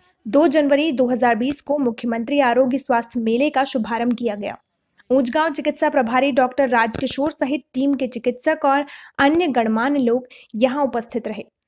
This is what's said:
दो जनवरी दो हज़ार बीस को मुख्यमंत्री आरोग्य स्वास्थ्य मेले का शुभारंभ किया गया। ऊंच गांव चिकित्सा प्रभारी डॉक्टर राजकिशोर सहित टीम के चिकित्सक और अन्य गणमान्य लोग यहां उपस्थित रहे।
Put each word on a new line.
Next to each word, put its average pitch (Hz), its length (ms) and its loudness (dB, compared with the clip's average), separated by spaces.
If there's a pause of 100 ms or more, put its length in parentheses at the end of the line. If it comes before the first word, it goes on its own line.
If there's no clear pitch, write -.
(280)
दो 277 200 4
जनवरी 294 440 2
दो 247 180 0
हज़ार 240 260 2
बीस 254 260 -4
को 285 160 -2
मुख्यमंत्री 240 640 -2
आरोग्य 254 380 2
स्वास्थ्य 240 420 -2
मेले 233 300 0
का 269 140 0
शुभारंभ 233 500 -2
किया 220 220 -4
गया। 202 220 -8 (540)
ऊंच 254 180 2
गांव 320 200 0
चिकित्सा 294 400 -2
प्रभारी 262 420 2
डॉक्टर 254 380 2
राजकिशोर 240 640 0
सहित 294 320 -4 (100)
टीम 277 200 2
के 269 140 -2
चिकित्सक 254 580 -2
और 285 200 2 (340)
अन्य 320 280 4
गणमान्य 240 520 0
लोग 247 280 0 (280)
यहां 254 280 0
उपस्थित 233 440 -4
रहे। 214 160 -10 (240)